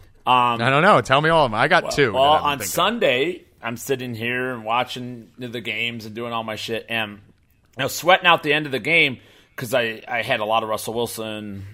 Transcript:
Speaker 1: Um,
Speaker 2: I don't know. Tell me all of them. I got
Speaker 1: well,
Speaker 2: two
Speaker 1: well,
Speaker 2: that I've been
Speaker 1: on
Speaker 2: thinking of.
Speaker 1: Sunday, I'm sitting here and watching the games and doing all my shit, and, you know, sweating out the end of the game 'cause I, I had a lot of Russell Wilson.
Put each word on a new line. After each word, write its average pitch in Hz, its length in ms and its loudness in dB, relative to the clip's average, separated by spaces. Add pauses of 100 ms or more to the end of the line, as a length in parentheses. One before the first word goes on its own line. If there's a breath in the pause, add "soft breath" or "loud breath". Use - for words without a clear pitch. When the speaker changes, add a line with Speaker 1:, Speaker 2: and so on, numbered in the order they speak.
(260 soft breath)
Speaker 1:
Um, 120 340 4
Speaker 2:
I 117 80 2
don't 139 140 4
know. 185 180 6
Tell 135 220 2
me 160 80 2
all 160 160 6
of 117 40 -2
them. 107 80 -2
I 127 80 2
got 165 180 2
Speaker 1:
well, - 80 -6
Speaker 2:
two 131 200 2
Speaker 1:
well, 127 120 2
Speaker 2:
that 143 120 6
I've 151 60 2
been - 20 -8
Speaker 1:
on 143 140 0
Speaker 2:
thinking 113 60 -8
of. 95 60 -6
Speaker 1:
Sunday, 175 760 0 (180)
I'm 117 160 -6
sitting 123 360 -4
here 123 380 -4
and 113 120 -10
watching 123 720 -4
the 123 240 -10
games 113 420 -6
and 110 100 -14
doing 117 200 -8
all 113 100 -4
my 110 120 -8
shit, 110 340 -6
and, 110 220 -4
you 101 60 -18 (680)
know, 135 40 -2
sweating 180 380 2
out 170 160 6
the 151 100 0
end 151 140 0
of 139 60 -6
the 131 60 -2
game 143 400 0 (380 soft breath)
'cause 120 180 -6
I, 113 340 -2
I 120 140 -4
had 117 180 0
a 107 60 -2
lot 110 160 2
of 110 80 -6
Russell 107 240 -4
Wilson. 107 800 -6